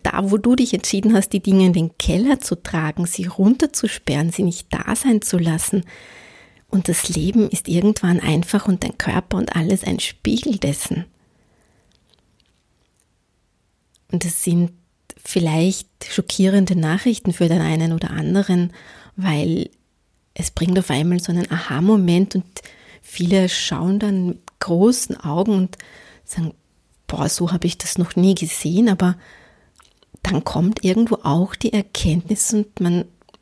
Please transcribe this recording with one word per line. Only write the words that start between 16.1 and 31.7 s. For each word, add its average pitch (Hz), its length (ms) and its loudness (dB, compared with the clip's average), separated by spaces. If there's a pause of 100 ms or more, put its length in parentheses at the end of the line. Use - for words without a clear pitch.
schockierende 190 640 2
Nachrichten 175 580 0
für 170 140 0
den 165 140 2
einen 160 320 0
oder 165 180 -4
anderen, 175 640 0 (420)
weil 165 540 -2 (680)
es - 140 -6
bringt 180 260 0
auf 185 140 0
einmal 165 280 0
so 170 120 -4
einen 175 180 -2
Aha-Moment 175 840 2
und 185 100 -2 (560)
viele 185 460 0
schauen 180 520 -2
dann 196 280 0
mit - 320 -10
großen 196 580 2
Augen 180 360 -2
und 185 240 0 (480)
sagen, 165 280 -6 (540)
„Boah, - 220 -4
so 170 240 -2
habe 170 120 -2
ich 170 120 -2
das - 200 -6
noch 175 200 0
nie 185 180 4
gesehen“, 175 540 0
aber 180 280 2 (1040)
dann 175 220 -2
kommt 175 400 -2
irgendwo 220 400 2
auch 160 320 0
die - 160 -2